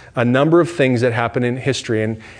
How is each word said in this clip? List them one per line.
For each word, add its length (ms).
a 80
number 380
of 100
things 300
that 100
happen 320
in 140
history. 440
And, 160